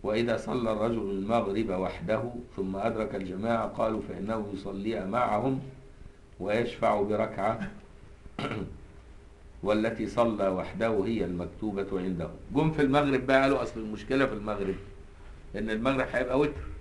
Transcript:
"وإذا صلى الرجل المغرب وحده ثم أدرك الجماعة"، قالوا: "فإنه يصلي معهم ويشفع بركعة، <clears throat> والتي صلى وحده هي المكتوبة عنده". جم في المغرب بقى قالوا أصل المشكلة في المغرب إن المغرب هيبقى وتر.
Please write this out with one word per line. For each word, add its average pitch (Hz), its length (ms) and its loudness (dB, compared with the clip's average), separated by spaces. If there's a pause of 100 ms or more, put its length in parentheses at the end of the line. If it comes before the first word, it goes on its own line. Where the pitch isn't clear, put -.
"وإذا 110 340 2
صلى 110 340 0
الرجل 107 400 0
المغرب 104 580 2
وحده 92 540 0 (320)
ثم 95 200 -2
أدرك 107 400 -2
الجماعة"، 101 520 0
قالوا: 110 420 0
"فإنه 101 440 -2
يصلي 98 520 -4
معهم 120 560 2 (800)
ويشفع 107 640 2
بركعة، 107 720 0 (680)
<clears throat> 113 120 -4 (1120)
والتي 107 440 2
صلى 107 400 2
وحده 95 580 2
هي 107 200 0
المكتوبة 95 760 -2
عنده". 90 280 -2 (240)
جم 156 180 4
في 151 100 0
المغرب 139 460 4
بقى 135 140 8
قالوا 135 220 4
أصل 117 160 -6
المشكلة 110 460 0
في 107 80 -2
المغرب 101 420 -2 (800)
إن 110 140 -2
المغرب 127 420 2
هيبقى 127 280 2
وتر. 147 220 2 (200)